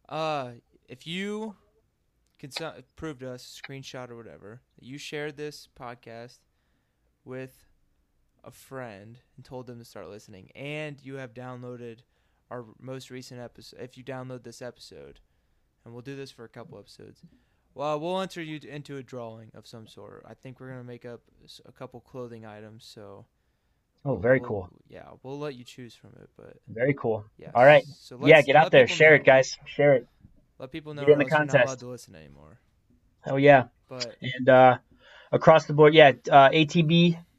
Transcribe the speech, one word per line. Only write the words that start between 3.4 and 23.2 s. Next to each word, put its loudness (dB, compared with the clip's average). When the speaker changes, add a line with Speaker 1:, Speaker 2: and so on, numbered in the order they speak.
Speaker 1:
screenshot -18
or -20
whatever, -20
that -20
you -18
shared -12
this -18
podcast -20
with -18
a -20
friend -20
and -20
told -18
them -20
to -20
start -20
listening, -20
and -14
you -18
have -16
downloaded -18
our -14
most -18
recent -18
episode, -20
if -18
you -20
download -16
this -20
episode, -20
and -20
we'll -20
do -18
this -20
for -20
a -20
couple -20
episodes, -20
well, -8
we'll -6
enter -12
you -14
into -16
a -16
drawing -18
of -20
some -20
sort. -20
I -20
think -20
we're -18
gonna -18
make -20
up -18
s-, -20
a -20
couple -20
clothing -18
items, -20
so -20